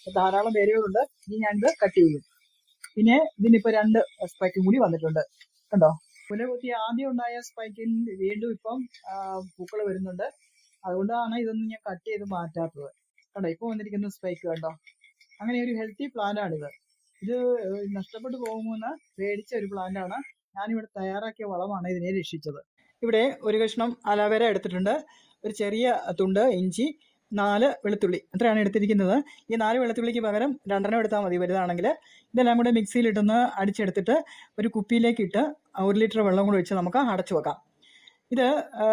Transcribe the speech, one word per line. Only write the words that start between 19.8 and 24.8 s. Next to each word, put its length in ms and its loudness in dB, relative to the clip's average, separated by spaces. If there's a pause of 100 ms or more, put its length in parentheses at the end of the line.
ആണ്. 140 -8 (380)
ഞാനിവിടെ 320 -6 (100)
തയ്യാറാക്കിയ 540 -8
വളമാണ് 420 -4
ഇതിനെ 240 -4
രക്ഷിച്ചത്. 420 -8 (440)
ഇവിടെ 180 4 (260)
ഒരു 140 2
കഷ്ണം 280 -2 (200)
അലോവേര 420 2
എടുത്തിട്ടുണ്ട്, 420 -2 (500)